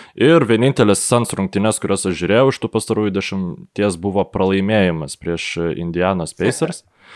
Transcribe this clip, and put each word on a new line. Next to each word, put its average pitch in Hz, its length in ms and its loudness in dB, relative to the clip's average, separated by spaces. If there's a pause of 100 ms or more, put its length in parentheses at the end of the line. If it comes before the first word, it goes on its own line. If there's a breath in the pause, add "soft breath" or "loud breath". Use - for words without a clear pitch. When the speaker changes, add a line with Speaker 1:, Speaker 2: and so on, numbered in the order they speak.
(160 loud breath)
Speaker 1:
Ir 151 320 4
vienintelės 113 560 4
Suns 120 320 0
rungtynės, 101 480 -2
kurias 98 240 -2
aš 90 80 -2
žiūrėjau 98 400 2
iš - 80 -14
tų - 80 -4
pastarųjų 107 480 -2
dešimties, 95 800 -4
buvo 95 240 0
pralaimėjimas 95 960 0
prieš, - 400 -6
e, 85 140 -2 (100)
Indianos 87 480 -2
Pacers. 131 540 -4
Speaker 2:
<laughs> - 100 -20 (200 loud breath)